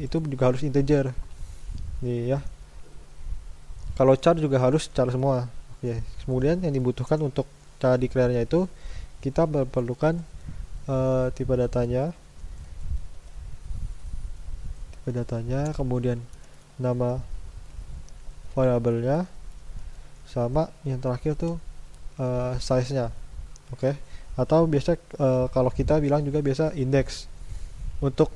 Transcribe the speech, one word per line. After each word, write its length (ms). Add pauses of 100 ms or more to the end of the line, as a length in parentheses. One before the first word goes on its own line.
itu 200
juga 320
harus 80
integer. 520 (920)
Nih 280
ya. 60 (1600)
Kalau 200
char 200
juga 240
harus 280
char 200
semua. 400 (280)
Oke. 240 (240)
Kemudian 360
yang 120
dibutuhkan 520
untuk 240 (320)
cara 160
declare-nya 480
itu 240 (520)
kita 280
memerlukan, 720 (640)
eh, 480
tipe 240
datanya, 560 (3000)
tipe 80
datanya, 640
kemudian 480 (560)
nama 400 (1400)
variabelnya, 720 (1040)
sama 400 (160)
yang 160
terakhir 320
tuh, 240 (640)
eh, 400
size-nya. 480 (640)
Oke. 240 (380)
Atau 320
biasa, 320
eh, 480
kalau 240
kita 320
bilang 160
juga 240
biasa 320
index. 560 (720)
Untuk 320